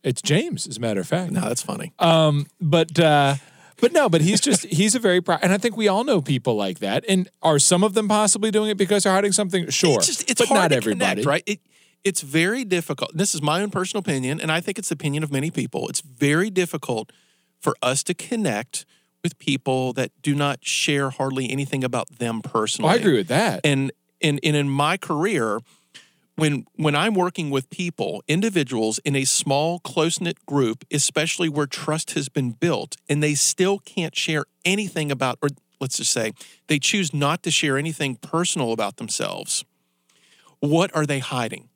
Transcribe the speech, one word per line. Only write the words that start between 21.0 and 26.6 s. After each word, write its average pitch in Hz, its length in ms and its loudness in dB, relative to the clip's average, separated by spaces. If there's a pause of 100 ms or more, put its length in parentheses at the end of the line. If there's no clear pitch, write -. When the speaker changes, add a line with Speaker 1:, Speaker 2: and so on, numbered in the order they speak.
Speaker 2:
hardly 135 420 -4
anything 135 320 -2
about 123 360 -4
them 113 220 -2
personally. 110 480 0
Speaker 1:
Oh, 190 40 6
I - 20 6
agree 202 220 4
with 92 100 0
that. 143 380 0
Speaker 2:
And, 135 260 0 (300)
and, 147 220 0
and 151 120 2
in 143 140 2
my 147 260 0
career, 151 640 -2 (800)
when, 147 280 0 (120)